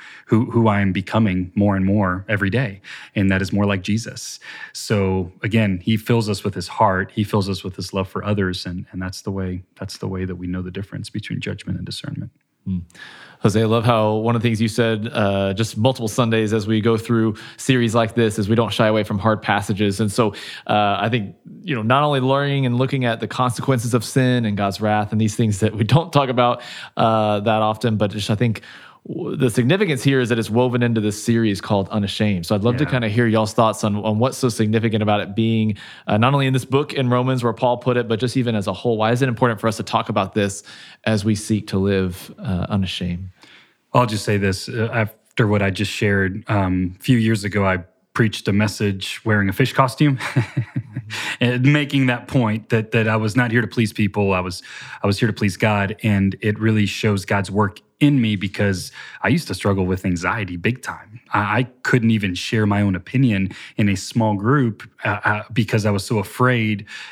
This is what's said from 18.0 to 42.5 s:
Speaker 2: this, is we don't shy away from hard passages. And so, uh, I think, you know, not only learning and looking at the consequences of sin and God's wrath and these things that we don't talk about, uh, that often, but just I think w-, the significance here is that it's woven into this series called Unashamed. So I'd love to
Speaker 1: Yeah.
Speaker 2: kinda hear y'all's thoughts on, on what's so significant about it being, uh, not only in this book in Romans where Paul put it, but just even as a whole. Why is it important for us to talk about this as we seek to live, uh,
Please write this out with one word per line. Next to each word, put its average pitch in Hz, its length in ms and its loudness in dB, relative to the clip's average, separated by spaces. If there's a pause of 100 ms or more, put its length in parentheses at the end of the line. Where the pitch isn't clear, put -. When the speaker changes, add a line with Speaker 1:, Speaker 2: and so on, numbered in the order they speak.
Speaker 2:
this, 113 240 2
is 101 100 0
we 110 80 2
don't 110 160 2
shy 113 140 2
away 107 180 4
from 104 140 -4
hard 107 240 0
passages. 104 580 0
And 107 120 0
so, 110 220 2 (340)
uh, 104 320 2
I 107 100 0
think, 104 260 -4 (280)
you 143 100 -6
know, 113 80 -4
not 127 220 2
only 143 160 2
learning 139 480 0
and 120 100 0
looking 131 280 0
at 113 140 0
the 107 80 -4
consequences 123 680 0
of 110 100 0
sin 127 400 2
and 104 100 0
God's 101 240 -2
wrath 107 320 0
and 107 80 0
these 107 160 0
things 107 260 0
that 110 120 2
we 110 100 -2
don't 131 300 2
talk 135 160 4
about, 120 320 2 (360)
uh, 107 420 2
that 110 240 2
often, 110 340 0
but 101 140 0
just 104 180 -4
I 117 60 2
think 113 260 0 (460)
w-, - 280 -6
the 135 140 2
significance 143 540 2
here 139 160 4
is 120 100 2
that 120 80 2
it's 104 140 -2
woven 120 320 2
into 117 180 2
this 104 200 -2
series 113 400 2
called 98 280 0
Unashamed. 101 560 -2
So - 80 -2
I'd 101 100 0
love 123 140 2
to 151 60 0
Speaker 1:
Yeah. - 80 -2
Speaker 2:
kinda 120 180 0
hear 117 160 2
y'all's 110 280 2
thoughts 110 300 2
on, 104 120 0
on 107 240 -2
what's 127 180 0
so 127 120 0
significant 110 520 0
about 104 200 2
it 95 140 -8
being, 110 420 0 (280)
uh, 104 120 2
not 123 160 4
only 139 120 2
in 131 80 2
this 131 120 -2
book 143 280 0
in 131 160 0
Romans 123 340 2
where 117 100 0
Paul 123 240 0
put 123 200 0
it, 120 100 0
but 110 120 0
just 127 180 -2
even 120 160 2
as 101 140 -2
a 98 60 -2
whole. 117 240 -2
Why 110 140 2
is 123 120 0
it 131 60 2
important 117 300 0
for 117 80 -2
us 107 100 0
to 107 60 -6
talk - 260 -2
about 101 260 -2
this 101 260 0 (440)
as 110 200 0
we 110 80 2
seek 104 340 -2
to 98 120 -2
live, 95 580 0
uh, 95 320 -4